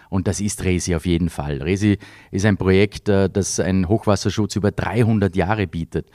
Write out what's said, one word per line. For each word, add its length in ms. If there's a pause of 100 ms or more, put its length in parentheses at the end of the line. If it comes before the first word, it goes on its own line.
(100)
und 180
das 120
ist 240
Resi 300
auf 120
jeden 220
Fall. 340
Resi 360 (320)
ist 160
ein 100
Projekt, 520
äh, 200
das 300
einen 300
Hochwasserschutz 640
über 160
dreihundert 640
Jahre 320
bietet. 480